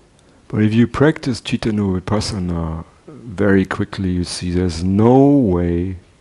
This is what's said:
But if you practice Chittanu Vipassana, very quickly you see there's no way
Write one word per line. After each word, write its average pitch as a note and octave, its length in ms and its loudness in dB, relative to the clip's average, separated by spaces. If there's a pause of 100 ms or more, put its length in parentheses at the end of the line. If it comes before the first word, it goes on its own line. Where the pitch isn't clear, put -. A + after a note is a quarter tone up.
(480)
But G#2+ 160 -2
if G#2+ 100 2
you A#2 160 4
practice C#3 540 0
Chittanu G#2 500 -2
Vipassana, F2 880 -4 (240)
very G#2 640 0
quickly G2 420 -6
you F2+ 140 -2
see F2+ 300 -8
there's F2 280 -2
no G#2 360 4
way F#2 800 2 (240)